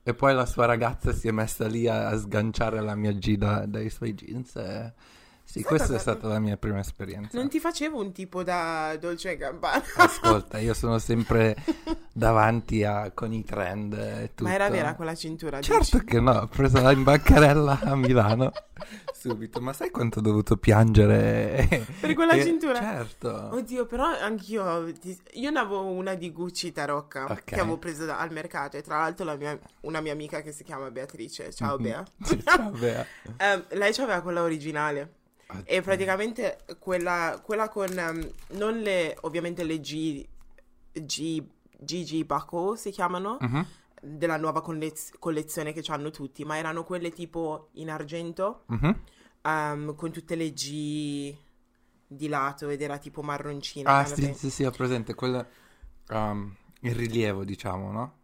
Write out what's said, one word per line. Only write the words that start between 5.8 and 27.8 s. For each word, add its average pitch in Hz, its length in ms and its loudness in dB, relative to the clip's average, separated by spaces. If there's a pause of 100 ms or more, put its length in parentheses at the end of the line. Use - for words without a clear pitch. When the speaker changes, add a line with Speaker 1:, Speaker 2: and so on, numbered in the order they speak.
Speaker 2:
cosa? 123 100 0
Speaker 1:
è - 40 -2
stata 110 280 -2
la 107 100 0
mia 104 160 0
prima 101 240 -4
esperienza. 101 580 -8
Speaker 2:
Non 269 120 -2
ti 311 100 -2
facevo 311 400 -4
un 196 140 -6
tipo 185 280 -8
da 165 560 -2
Dolce 175 340 -6
and 151 60 -6
Gabbana? 156 460 -2 (140)
Speaker 1:
Ascolta, 339 640 4
io 113 140 0
sono 117 240 0
sempre 113 600 4 (300)
Speaker 2:
<laughs> - 260 -6
Speaker 1:
davanti 110 720 4
a, 104 280 -2
con 113 200 -6
i 110 100 -4
trend 101 500 -4
e 110 400 -6
tutto. - 120 -6
Speaker 2:
Ma 185 80 0
era 196 160 2
vera 156 260 0
quella 165 180 -6
cintura, 160 460 -8
Speaker 1:
Certo - 380 6
Speaker 2:
dici? - 80 4
Speaker 1:
che 117 160 4
no, 127 100 8
ho 110 160 4
preso 131 340 6
la 131 120 10
in 135 100 6
bancarella 147 800 10
a 139 140 2
Milano 123 580 6 (300)
<laughs> - 300 -12
subito. - 460 -6
Ma 127 140 -4
sai 359 180 -4
quanto 117 280 0
ho - 20 0
dovuto 107 340 4
piangere? 110 1300 6 (140)
Speaker 2:
Per 311 140 0
quella 330 200 6
Speaker 1:
E 277 120 6
Speaker 2:
cintura? 311 340 2
Speaker 1:
certo. 117 720 -4
Speaker 2:
Oddio, 240 360 -4
però 240 180 -2
anch'io 190 840 -2 (120)
ti, 180 180 -12 (140)
io 269 180 -4
ne 302 80 0
avevo 196 280 -2
una 185 260 -4
di 170 180 -8
Gucci 170 400 -8
tarocca 143 540 -6
Speaker 1:
Ok. - 180 -8
Speaker 2:
che - 160 -4
avevo 165 180 0
preso 160 280 -10